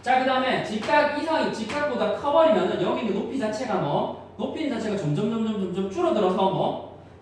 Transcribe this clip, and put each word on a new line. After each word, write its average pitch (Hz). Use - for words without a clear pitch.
자, 254
그 262
다음에 262
직각 294
이상이 302
직각보다 220
커버리면은 285
여기 -
있는 202
높이 226
자체가 208
뭐? 143
높이 294
자체가 214
점점, 151
점점, 220
점점 185
줄어들어서 208
뭐? -